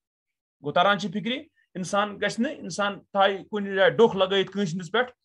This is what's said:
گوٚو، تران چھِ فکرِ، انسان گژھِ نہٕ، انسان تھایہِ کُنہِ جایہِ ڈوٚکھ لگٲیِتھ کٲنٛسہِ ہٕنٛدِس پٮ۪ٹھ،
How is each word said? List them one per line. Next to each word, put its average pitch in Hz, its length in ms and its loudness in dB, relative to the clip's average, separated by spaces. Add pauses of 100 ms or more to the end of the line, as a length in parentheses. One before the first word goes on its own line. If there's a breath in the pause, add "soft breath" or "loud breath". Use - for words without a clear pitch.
(640)
گوٚو، 143 100 -6
تران 190 260 2
چھِ 196 120 -6
فکرِ، 214 280 -6 (360)
انسان 196 420 -4
گژھِ 202 240 -4
نہٕ، 277 180 -4
انسان 202 420 -6
تھایہِ 196 480 2
کُنہِ 196 280 -6
جایہِ 175 200 4
ڈوٚکھ 226 200 6
لگٲیِتھ 190 340 2
کٲنٛسہِ 196 220 -2
ہٕنٛدِس 180 200 -8
پٮ۪ٹھ، 240 180 0 (140)